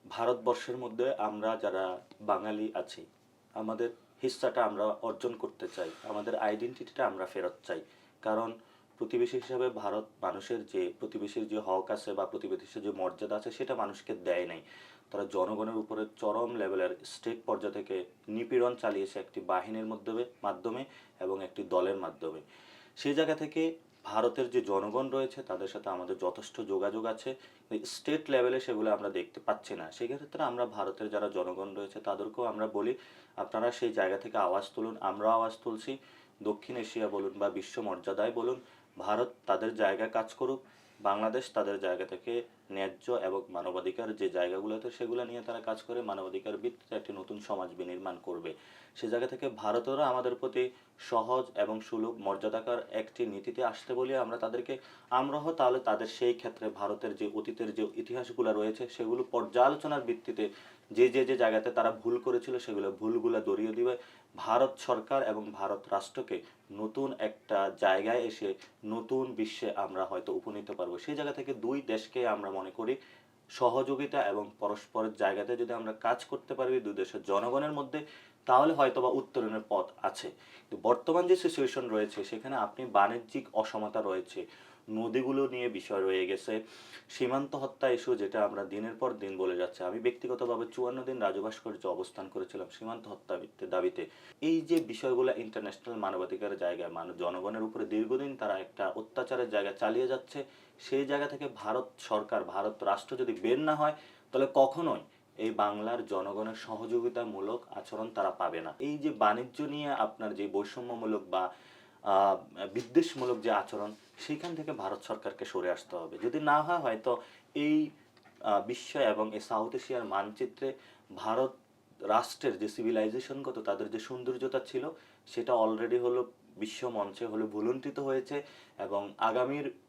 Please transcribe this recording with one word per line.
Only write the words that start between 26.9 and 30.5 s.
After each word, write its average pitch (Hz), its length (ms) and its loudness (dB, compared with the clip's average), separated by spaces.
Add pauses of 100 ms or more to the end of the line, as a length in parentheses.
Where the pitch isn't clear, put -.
আছে, - 160 -6 (640)
স্টেট 156 300 -2 (100)
লেভেলে 127 320 4
সেগুলো 110 320 2
আমরা 101 120 -4
দেখতে 90 380 -4
পাচ্ছি - 320 -2
না। 80 60 -8 (100)
সেই 120 140 -4
ক্ষেত্রে 147 320 -6 (100)